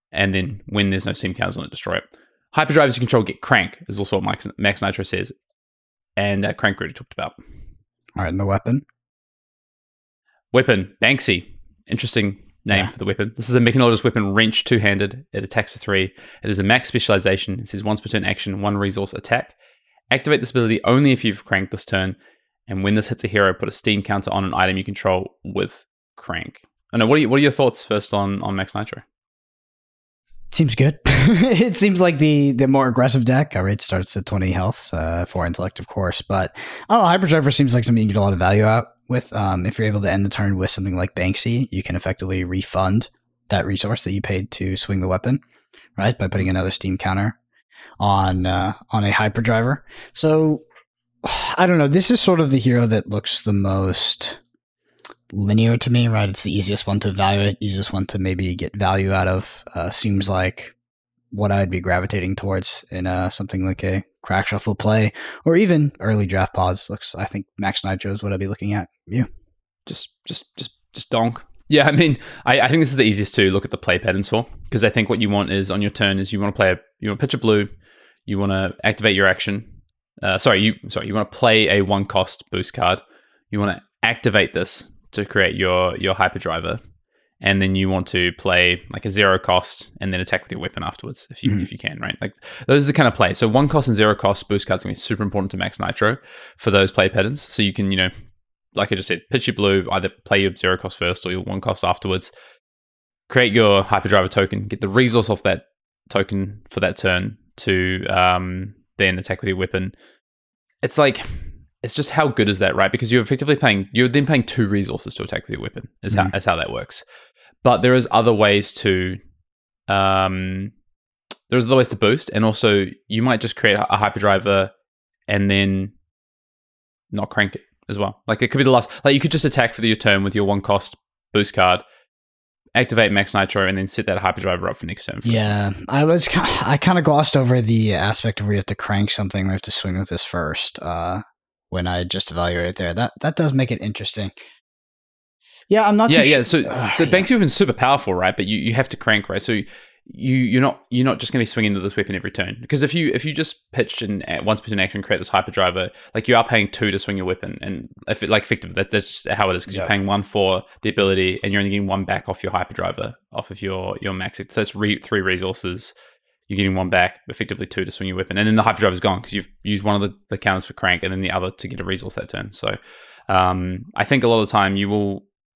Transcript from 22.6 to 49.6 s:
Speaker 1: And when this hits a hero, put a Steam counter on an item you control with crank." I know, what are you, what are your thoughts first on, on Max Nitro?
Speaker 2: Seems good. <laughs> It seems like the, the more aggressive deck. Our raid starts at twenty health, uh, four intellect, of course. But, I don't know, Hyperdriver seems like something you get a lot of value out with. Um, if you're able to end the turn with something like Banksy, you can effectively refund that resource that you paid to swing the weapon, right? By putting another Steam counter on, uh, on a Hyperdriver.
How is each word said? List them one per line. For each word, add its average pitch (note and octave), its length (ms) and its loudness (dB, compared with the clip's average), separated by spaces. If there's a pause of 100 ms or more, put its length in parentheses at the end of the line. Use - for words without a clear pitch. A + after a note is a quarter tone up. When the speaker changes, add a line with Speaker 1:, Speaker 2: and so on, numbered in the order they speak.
Speaker 1:
And F#2+ 160 -4
when G#2 120 2
this G#2+ 140 0
hits - 160 -8
a - 20 -2
hero, G2 260 4
put - 140 -6
a - 40 -6
Steam G#2 300 0
counter G2 300 -4
on G2 140 -2
an F2+ 80 -4
item F#2 240 2
you F#2+ 80 -4
control F#2+ 580 -2
with G2 420 -6 (300)
crank." - 460 -12 (320)
I A#2 40 2
know, A2 100 4
what C3+ 100 6
are D#3 40 4
you, B2+ 80 2
what C3 100 4
are C#3+ 40 4
your C#3 80 4
thoughts C3 320 0
first G#2+ 300 -2
on, G2 280 -2
on G2 140 -4
Max F#2+ 180 -6
Nitro? - 280 -8 (1500)
Speaker 2:
Seems D3 220 4
good. C#3 280 4
<laughs> - 60 2 (180)
It G#3+ 480 4
seems G3 240 4
like F3 200 4
the, D3 320 4
the C3 160 2
more C3+ 200 4
aggressive B2 380 2
deck. B2+ 300 2
Our F#2 100 0
raid G2+ 160 0
starts - 340 -4
at F#2+ 120 -6
twenty F#2 240 0
health, F#2 420 -4
uh, E2 320 -2
four E2+ 220 -4
intellect, F2+ 320 -6
of - 80 -12
course. F#2 340 -4
But, - 340 -2 (320)
I G3+ 80 2
don't A3+ 80 6
know, F#3 240 4
Hyperdriver D3+ 240 4
seems C3 220 2
like A#2+ 100 2
something A#2 200 2
you G#2+ 100 2
get G#2+ 60 2
a - 20 4
lot G2 120 2
of F#2 60 -2
value G2 240 4
out A2 260 2 (180)
with. B2 260 -4
Um, F#2+ 320 -2
if G2+ 140 -4
you're G#2+ 80 0
able G#2 160 0
to F#2+ 80 0
end G2 120 0
the G2+ 60 0
turn G2 260 -2
with F#2 140 -2
something F#2+ 260 -4
like F2+ 200 -4
Banksy, A#2 560 -2
you F#2+ 100 -4
can - 140 -4
effectively F#2 480 -4
refund F#2+ 640 -2 (400)
that G2 160 0
resource G2+ 380 -4
that F2+ 80 -4
you G2+ 100 -4
paid G2 300 -4
to F#2+ 260 -4
swing G2 240 -2
the F2+ 60 -2
weapon, G#2+ 320 0 (580)
right? G#2+ 200 0
By F#2+ 100 -2
putting F#2 200 -2
another F#2 220 0
Steam F#2+ 300 -4
counter G2 400 -2 (600)
on, F#2+ 460 2
uh, F#2 280 -2 (180)
on G#2+ 120 0
a G2+ 80 2
Hyperdriver. A2+ 680 0 (340)